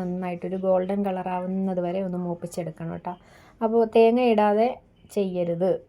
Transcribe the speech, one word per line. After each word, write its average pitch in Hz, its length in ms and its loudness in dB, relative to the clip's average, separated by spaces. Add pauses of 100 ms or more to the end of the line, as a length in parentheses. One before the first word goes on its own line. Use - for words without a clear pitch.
നന്നായിട്ടൊരു 180 640 -6
ഗോൾഡൻ 185 420 2
കളർ 185 300 -4
ആവുന്നത് 185 500 -2
വരെ 175 200 -4
ഒന്ന് 180 180 -4
മൂപ്പിച്ചെടുക്കണം 170 680 -8
കേട്ടോ. 175 200 -10 (500)
അപ്പോൾ 226 160 4 (160)
തേങ്ങ 233 360 6
ഇടാതെ 214 360 4 (480)
ചെയ്യരുത് 180 540 0 (180)